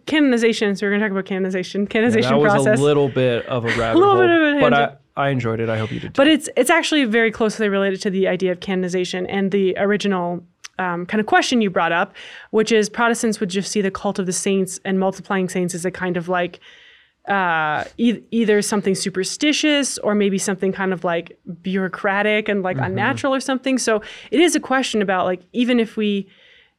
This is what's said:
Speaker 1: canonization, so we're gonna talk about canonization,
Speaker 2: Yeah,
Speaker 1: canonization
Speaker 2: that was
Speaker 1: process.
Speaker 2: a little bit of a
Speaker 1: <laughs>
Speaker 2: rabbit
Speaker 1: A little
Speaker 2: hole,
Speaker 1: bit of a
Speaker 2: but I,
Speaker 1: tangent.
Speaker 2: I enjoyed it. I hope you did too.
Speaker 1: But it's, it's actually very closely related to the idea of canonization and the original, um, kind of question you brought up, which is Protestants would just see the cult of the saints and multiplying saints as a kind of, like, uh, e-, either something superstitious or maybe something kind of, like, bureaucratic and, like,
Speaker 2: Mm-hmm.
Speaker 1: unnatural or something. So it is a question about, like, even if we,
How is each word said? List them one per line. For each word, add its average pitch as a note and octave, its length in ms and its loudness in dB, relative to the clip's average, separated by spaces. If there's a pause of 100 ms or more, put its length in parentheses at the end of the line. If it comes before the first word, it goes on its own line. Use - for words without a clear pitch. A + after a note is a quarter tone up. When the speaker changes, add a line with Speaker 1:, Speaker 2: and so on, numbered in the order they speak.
Speaker 1:
canonization, A#3 720 2
so G#3 100 -4
we're G3+ 40 0
gonna G3+ 120 0
talk G#3+ 100 -2
about F#3+ 120 -4
canonization, F#3+ 600 -4
Speaker 2:
Yeah, - 40 -2
Speaker 1:
canonization A3+ 440 2
Speaker 2:
that - 80 4
was D3+ 120 4
Speaker 1:
process. - 260 4
Speaker 2:
a C3+ 40 2
little C#3+ 260 4
bit B2+ 380 0
of A#2+ 180 -4
a A#2 40 0
Speaker 1:
<laughs> A2+ 100 0
Speaker 2:
rabbit A2+ 180 0
Speaker 1:
A - 20 6
little G4 180 6
Speaker 2:
hole, F#4+ 60 4
Speaker 1:
bit F4 80 4
of D#4 280 2
a - 20 0
Speaker 2:
but - 140 4
I, C#3 60 4
Speaker 1:
tangent. - 200 -4 (160)
Speaker 2:
I C#3 120 0
enjoyed A2+ 320 -2
it. A2+ 80 -2
I A2+ 100 -2
hope A2 140 -4
you A#2 80 -6
did - 120 -12
too. - 80 0
Speaker 1:
But C#4 60 6
it's, D#4 300 2
it's B3+ 140 4
actually D#4 340 2
very A3+ 260 2
closely G#3+ 380 -2
related G3 340 0
to G#3+ 80 -2
the F#3 160 2
idea F3+ 240 0
of F3+ 80 -4
canonization F3+ 680 -4
and G3 240 -2
the G3 260 2
original, F#3 680 -2 (360)
um, F3 260 -4
kind G#3+ 140 -2
of G#3+ 80 -4
question D#4+ 320 2
you G3+ 100 0
brought E3+ 220 0
up, F#3 220 -2 (360)
which A3 220 0
is G#3+ 180 4
Protestants A#3 480 0
would G#3 100 -2
just F#3 220 -4
see G#3+ 100 -2
the G3 120 -2
cult G3 260 -4
of F#3+ 80 -4
the F#3 60 -4
saints F#3+ 520 -2
and F#3+ 140 0
multiplying F#3+ 500 -2
saints F3+ 240 -2
as E3+ 120 -8
a F3+ 80 -2
kind F#3 240 -4
of, E3+ 120 -4
like, F3 300 -2 (680)
uh, D#3+ 560 0 (120)
e-, A#3 240 0 (120)
either G#3+ 280 2
something G3+ 340 -2
superstitious C#4+ 1040 -2
or G#3 160 0
maybe G3+ 240 2
something F#3+ 340 -2
kind F#3+ 200 -2
of, F3+ 120 -6
like, E3+ 340 -4 (240)
bureaucratic G3+ 880 0
and, G3+ 140 0
like, F#3 140 -2
Speaker 2:
Mm-hmm. - 100 -2
Speaker 1:
unnatural A3 480 -2
or C4 60 0
something. C4 380 -2
So A3 240 0 (300)
it C#4+ 80 4
is E4+ 160 4
a - 40 2
question B3+ 400 0
about, F#3 260 0
like, F#3 160 -4 (100)
even B3 260 2
if A3 180 -2
we, G3+ 300 -2 (520)